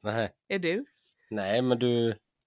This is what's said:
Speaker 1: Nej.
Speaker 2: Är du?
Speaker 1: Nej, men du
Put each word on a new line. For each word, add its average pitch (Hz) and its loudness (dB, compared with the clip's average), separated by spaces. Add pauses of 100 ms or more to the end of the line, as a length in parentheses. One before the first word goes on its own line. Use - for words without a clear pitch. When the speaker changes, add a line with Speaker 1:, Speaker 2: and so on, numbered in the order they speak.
Speaker 1:
Nej. 107 -2 (140)
Speaker 2:
Är - -2
du? 175 -2 (460)
Speaker 1:
Nej, 104 0
men 127 2
du 120 2 (320)